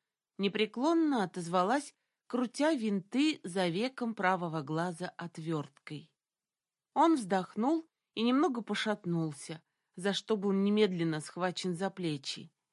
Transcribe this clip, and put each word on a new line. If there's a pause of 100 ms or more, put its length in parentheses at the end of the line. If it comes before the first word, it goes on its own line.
(380)
непреклонно
отозвалась, (320)
крутя
винты
за
веком
правого
глаза
отверткой. (840)
Он
вздохнул (240)
и
немного
пошатнулся, (320)
за
что
был
немедленно
схвачен
за
плечи. (220)